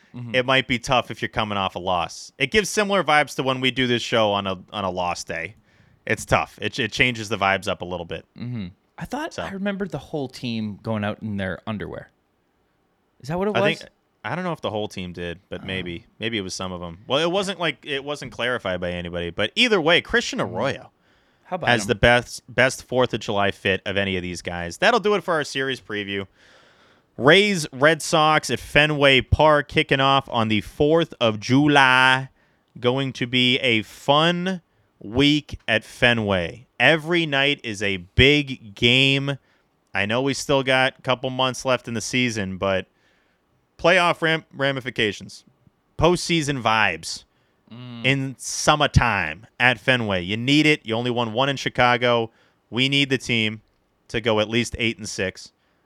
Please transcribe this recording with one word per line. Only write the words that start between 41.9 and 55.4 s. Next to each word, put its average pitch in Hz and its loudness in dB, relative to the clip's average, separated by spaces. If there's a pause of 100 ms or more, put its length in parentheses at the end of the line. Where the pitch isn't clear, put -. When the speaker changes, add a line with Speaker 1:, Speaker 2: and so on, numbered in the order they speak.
Speaker 2:
the 110 -4
season, 107 -2
but 95 -2 (920)
playoff 175 2
ram-, 160 0
ramifications, 127 -4 (540)
postseason 151 2
vibes 104 0 (480)
Speaker 1:
Mm. 120 -14
Speaker 2:
in 135 0
summertime 113 0 (140)
at 123 4
Fenway. 107 0
You 98 -4
need 143 2
it. 151 2
You 110 -2
only 123 -2
won 117 -2
one 131 0
in 135 -4
Chicago. 120 2 (400)
We 127 0
need 139 2
the 131 0
team 110 0 (460)
to 120 -4
go 107 2
at 107 0
least 117 -2
eight 113 -2
and 104 -10
six - -6 (340)